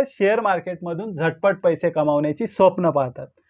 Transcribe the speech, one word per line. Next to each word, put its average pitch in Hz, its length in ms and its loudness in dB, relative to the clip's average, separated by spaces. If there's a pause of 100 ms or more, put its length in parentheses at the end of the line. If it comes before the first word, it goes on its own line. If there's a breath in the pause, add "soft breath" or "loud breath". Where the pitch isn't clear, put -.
शेअर 208 320 0
मार्केटमधून 180 720 -4
झटपट 165 500 0
पैसे 170 260 0
कमावण्याची 151 580 0
स्वप्न 185 420 2
पाहतात, 135 380 -4 (220 soft breath)